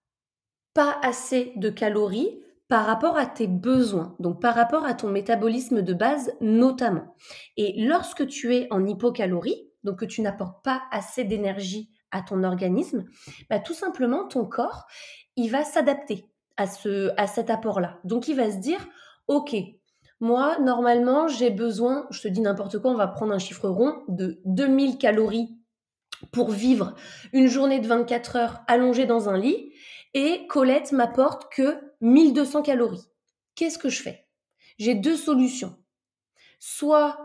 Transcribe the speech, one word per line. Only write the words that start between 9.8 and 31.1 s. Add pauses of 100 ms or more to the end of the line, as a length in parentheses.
donc
que
tu
n'apportes
pas
assez
d'énergie (180)
à
ton
organisme, (460)
bah,
tout
simplement,
ton
corps, (500)
il
va
s'adapter (320)
à
ce,
à
cet
apport-là.
Donc,
il
va
se
dire, (400)
Ok, (640)
moi,
normalement,
j'ai
besoin,
je
te
dis
n'importe
quoi,
on
va
prendre
un
chiffre
rond,
de
deux
mille
calories (720)
pour
vivre (380)
une
journée
de
vingt-quatre
heures
allongée
dans
un
lit, (400)
et
Colette
m'apporte